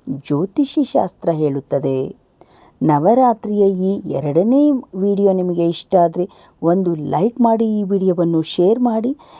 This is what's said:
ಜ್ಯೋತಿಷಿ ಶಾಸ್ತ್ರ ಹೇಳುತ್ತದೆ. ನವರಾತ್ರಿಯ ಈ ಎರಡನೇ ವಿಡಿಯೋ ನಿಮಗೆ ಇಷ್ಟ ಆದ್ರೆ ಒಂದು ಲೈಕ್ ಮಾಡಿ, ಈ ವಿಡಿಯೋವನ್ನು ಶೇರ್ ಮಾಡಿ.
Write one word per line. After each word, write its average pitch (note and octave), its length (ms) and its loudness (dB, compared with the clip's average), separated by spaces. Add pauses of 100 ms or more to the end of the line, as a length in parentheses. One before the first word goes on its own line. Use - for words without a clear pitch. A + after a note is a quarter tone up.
ಜ್ಯೋತಿಷಿ F3 760 -2
ಶಾಸ್ತ್ರ - 460 -2
ಹೇಳುತ್ತದೆ. C#3 840 -2 (680)
ನವರಾತ್ರಿಯ G#3 840 2
ಈ F#3+ 440 -2
ಎರಡನೇ F#3 600 2
ವಿಡಿಯೋ G3+ 600 0
ನಿಮಗೆ F3 380 0
ಇಷ್ಟ - 340 -4
ಆದ್ರೆ E3+ 260 -2 (320)
ಒಂದು F3 340 0
ಲೈಕ್ D#3 460 -2
ಮಾಡಿ, A3+ 380 2
ಈ G#3 40 -2
ವಿಡಿಯೋವನ್ನು F3 580 0
ಶೇರ್ F#3 380 0
ಮಾಡಿ. A#3+ 380 -2 (220)